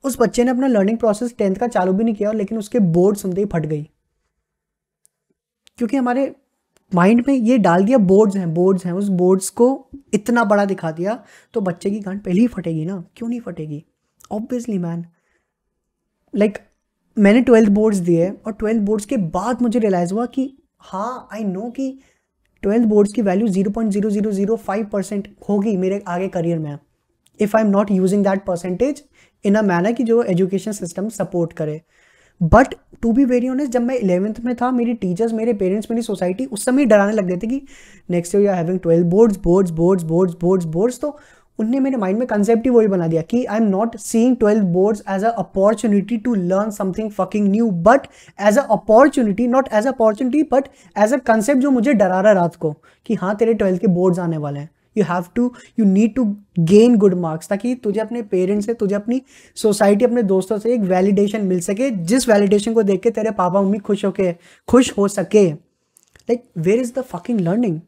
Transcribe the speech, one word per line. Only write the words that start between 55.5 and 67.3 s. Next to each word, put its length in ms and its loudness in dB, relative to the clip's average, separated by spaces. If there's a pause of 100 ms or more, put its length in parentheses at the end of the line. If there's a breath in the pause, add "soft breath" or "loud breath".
you 180 4
need 220 2
to 160 0 (240)
gain 400 6
good 140 4
marks, 340 -6
ताकि 280 -4
तुझे 240 -6
अपने 220 -6
पेरेंट्स 440 -2
से, 80 -4
तुझे 220 -2
अपनी 260 -4 (340 soft breath)
सोसाइटी, 500 2
अपने 180 2
दोस्तों 340 0
से 160 0
एक 60 0
वैलिडेशन 640 2
मिल 180 0
सके, 320 -2
जिस 380 -2
वैलिडेशन 440 2
को 100 2
देख 180 0
के 80 2
तेरे 220 -4
पापा 300 0
मम्मी 180 -2
खुश 260 -4
होके, 280 -2 (340 soft breath)
खुश 300 4
हो 100 2
सके। 460 2 (760)
Like, 380 -4
where 180 2
is 120 -8
the 60 -6
fucking 360 -6